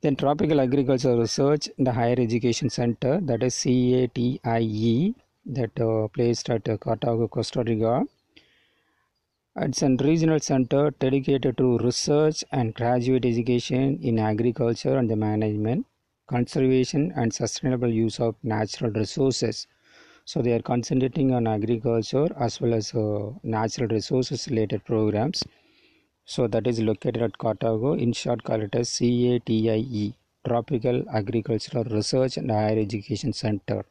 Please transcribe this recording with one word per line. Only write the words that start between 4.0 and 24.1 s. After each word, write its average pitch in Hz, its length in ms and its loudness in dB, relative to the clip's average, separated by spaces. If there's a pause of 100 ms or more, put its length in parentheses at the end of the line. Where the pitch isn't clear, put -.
A 123 60 0
T 127 340 -2
I 117 160 2
E, 117 560 0 (300)
that, 127 340 -4
uh, 110 300 0
placed 120 400 0
at, 117 180 -2
uh, 110 80 0
Cartago, 117 540 -2
Costa 120 340 -4
Rica. 113 400 0 (1500)
It's 143 260 -4
a 135 200 2
regional 160 400 4
center 139 580 2
dedicated 131 560 0
to 123 220 4
research 147 760 0
and 117 220 -2
graduate 123 520 2
education 123 760 0
in 117 180 0
agriculture 117 760 0
and 120 120 2
the 113 60 0
management, 107 720 0 (420)
conservation 131 880 2
and 117 180 0
sustainable 123 560 -2
use 113 300 0
of 117 240 0
natural 110 480 -2
resources. 110 760 -2 (580)
So - 160 -4
they 120 100 2
are 117 100 2
concentrating 127 720 0
on 117 140 2
agriculture 113 800 0 (100)
as 120 220 -2
well 120 140 2
as, 107 200 -2
uh, 104 360 -2 (120)
natural 110 460 -2
resources 120 640 -2